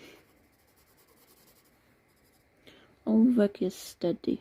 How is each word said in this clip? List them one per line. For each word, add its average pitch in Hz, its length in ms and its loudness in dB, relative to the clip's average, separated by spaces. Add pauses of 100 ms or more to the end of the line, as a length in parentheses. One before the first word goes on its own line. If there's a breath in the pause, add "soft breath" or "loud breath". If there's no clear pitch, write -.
(3000 loud breath)
Ołówek 220 560 2
jest 185 180 -6
Steady. - 600 -6